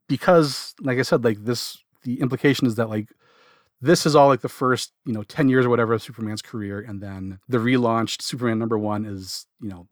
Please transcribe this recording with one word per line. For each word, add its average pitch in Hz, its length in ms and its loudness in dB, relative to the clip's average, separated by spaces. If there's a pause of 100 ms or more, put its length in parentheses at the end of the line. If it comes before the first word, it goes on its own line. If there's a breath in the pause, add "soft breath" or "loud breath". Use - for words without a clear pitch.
because 151 760 2
like 127 160 -2
I 131 40 2
said, 123 240 0
like, 107 180 -2
this, 117 340 -6 (260)
the 127 180 -6
implication 131 460 2
is 110 80 -2
that, 113 140 -2
like, 107 200 -6 (720 soft breath)
this 160 240 4
is 151 100 4
all, 143 140 10
like, 131 120 2
the 127 80 -6
first, - 440 -2 (120)
you 135 80 -4
know, 107 100 -6
ten 139 260 0
years 131 160 4
or 123 40 2
whatever 117 240 2
of 110 80 0
Superman's 107 400 -10
career, 101 380 -8
and 107 220 -12
then 95 380 -12 (100)
the 127 100 0
relaunched 113 640 0
Superman 120 380 -4
number 113 180 -2
one 107 280 -2
is, 95 400 -12 (160)
you 110 80 -10
know, 90 220 -16